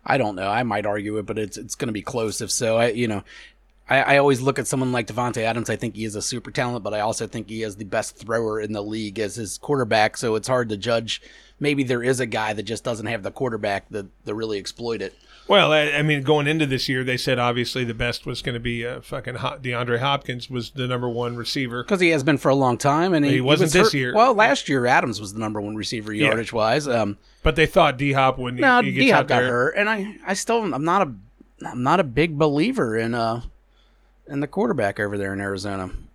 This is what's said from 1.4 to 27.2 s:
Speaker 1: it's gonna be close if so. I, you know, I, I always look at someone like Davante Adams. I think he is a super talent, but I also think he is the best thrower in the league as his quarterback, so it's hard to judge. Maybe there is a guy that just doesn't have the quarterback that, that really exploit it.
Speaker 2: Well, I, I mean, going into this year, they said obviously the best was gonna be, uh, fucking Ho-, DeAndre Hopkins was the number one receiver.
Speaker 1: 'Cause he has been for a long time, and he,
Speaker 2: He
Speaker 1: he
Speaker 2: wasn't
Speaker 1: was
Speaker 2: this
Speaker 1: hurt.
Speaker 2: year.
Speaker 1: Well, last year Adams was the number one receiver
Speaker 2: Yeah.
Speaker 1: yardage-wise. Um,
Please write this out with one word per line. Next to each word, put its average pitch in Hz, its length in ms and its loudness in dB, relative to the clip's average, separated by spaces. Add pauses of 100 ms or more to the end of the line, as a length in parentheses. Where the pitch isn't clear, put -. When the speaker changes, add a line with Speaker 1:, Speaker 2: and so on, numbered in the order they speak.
Speaker 1:
it's - 180 -12
gonna 120 160 -4
be 104 100 -4
close 113 400 -4
if 104 100 -6
so. 113 260 0
I, 117 120 4
you 117 180 0
know, 104 160 -4 (680)
I, 135 260 4
I - 20 6
always 139 240 4
look 131 180 0
at 117 80 -4
someone 131 240 -2
like 120 160 -2
Davante 120 360 -4
Adams. 113 260 -2
I 110 60 0
think 110 200 -6
he 110 100 -6
is 107 100 -6
a 104 60 -4
super 117 300 -8
talent, 120 320 -4
but 104 100 -4
I 107 80 -2
also 110 260 -2
think 107 220 -10
he 110 140 -6
is 104 120 -6
the 104 100 -12
best 104 320 -4
thrower 110 420 -4
in 107 140 -6
the 104 100 -4
league 107 360 -6
as 101 160 -4
his 110 220 -10
quarterback, 110 600 0
so 113 180 0
it's 107 120 -4
hard 123 220 0
to 104 80 -4
judge. 113 440 -2 (380)
Maybe 147 240 0
there 123 200 0
is 127 160 2
a 127 60 0
guy 110 280 -2
that 104 100 -6
just 107 200 -6
doesn't 110 220 -4
have 113 180 -4
the 95 80 -6
quarterback 107 580 -4
that, 101 180 -8 (180)
that 107 100 -6
really 110 220 -4
exploit 113 440 -6
it. 95 120 -8 (340)
Speaker 2:
Well, 165 260 6
I, 151 180 4
I 147 120 0
mean, 147 200 2
going 147 240 4
into 156 180 2
this 131 220 -2
year, 131 160 -2
they 127 140 -2
said 127 200 0
obviously 120 460 0
the 117 100 -4
best 120 320 -4
was 123 160 -6
gonna 120 180 -6
be, 117 260 -6
uh, 127 160 -8
fucking 127 340 -10
Ho-, 135 260 -6
DeAndre 123 380 -2
Hopkins 131 500 -4
was 120 220 -6
the 127 160 -6
number 123 220 -2
one 120 260 -4
receiver. 120 480 -4
Speaker 1:
'Cause 190 160 0
he 180 100 6
has 151 140 2
been 147 140 4
for 147 120 2
a 135 60 6
long 127 220 4
time, 160 360 2
and 147 120 4
he, 139 60 4
Speaker 2:
He 127 60 4
Speaker 1:
he 127 40 2
Speaker 2:
wasn't 151 260 4
Speaker 1:
was 143 60 0
Speaker 2:
this 196 140 8
Speaker 1:
hurt. 208 60 2
Speaker 2:
year. 131 220 0
Speaker 1:
Well, 240 180 6
last 226 360 4
year 131 160 2
Adams 127 340 4
was 101 140 -10
the 107 60 -8
number 107 200 -4
one 104 160 -6
receiver 107 380 -6
Speaker 2:
Yeah. 113 140 2
Speaker 1:
yardage-wise. 113 600 0
Um, 110 300 0 (260)